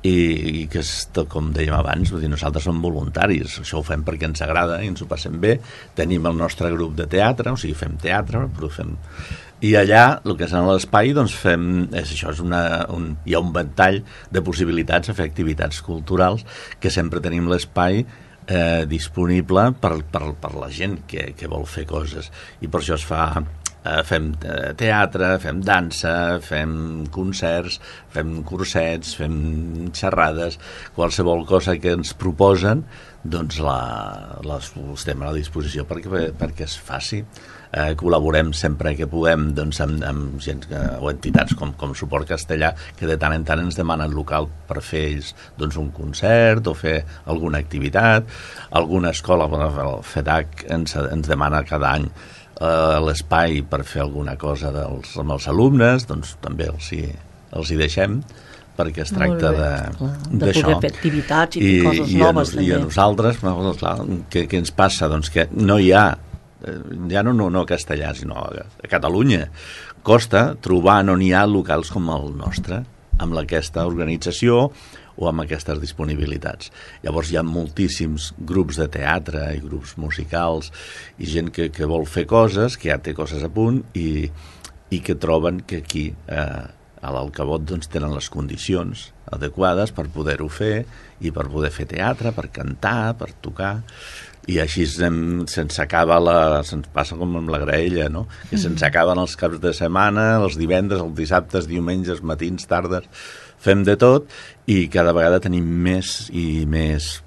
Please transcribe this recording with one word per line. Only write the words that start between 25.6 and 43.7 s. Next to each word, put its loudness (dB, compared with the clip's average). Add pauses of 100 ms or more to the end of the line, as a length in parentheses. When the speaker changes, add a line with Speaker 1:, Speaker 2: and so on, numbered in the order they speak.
Speaker 1:
dansa, 2 (220)
fem -4 (320)
concerts, -2 (260)
fem -4
cursets, -4
fem -2 (520)
xerrades... 0 (300)
Qualsevol 2
cosa 4
que 0
ens -6
proposen, 4 (300)
doncs -6
la, 0 (580)
la, -8 (240)
estem -8
a -6
la -4
disposició -6
perquè, -4
perquè -6
es -10
faci. -8 (420)
Eh, -2
col·laborem 2
sempre -2
que -4
puguem, 2
doncs, -2
amb, 0
amb -4
gent -8
que, -8 (160)
o -4
entitats 0
com, -4
com -6
Suport -2
Castellà, 0 (240)
que -6
de 0
tant 0
en -2
tant 0
ens -4